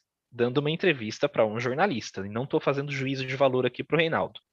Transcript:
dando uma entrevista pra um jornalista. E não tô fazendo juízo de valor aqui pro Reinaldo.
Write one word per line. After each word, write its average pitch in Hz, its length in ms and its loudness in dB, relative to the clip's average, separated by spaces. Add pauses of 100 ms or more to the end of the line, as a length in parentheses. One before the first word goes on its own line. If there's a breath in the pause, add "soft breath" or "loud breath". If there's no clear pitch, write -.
(300)
dando 120 280 0
uma 147 120 0
entrevista 147 560 0
pra 117 200 4
um 107 120 -4
jornalista. 127 680 -2
E - 20 -10
não 113 160 -4
tô 151 160 0
fazendo 143 320 -2
juízo 135 320 -4
de 131 120 -6
valor 127 280 4
aqui 123 180 -2
pro 151 140 0
Reinaldo. 156 440 0 (120)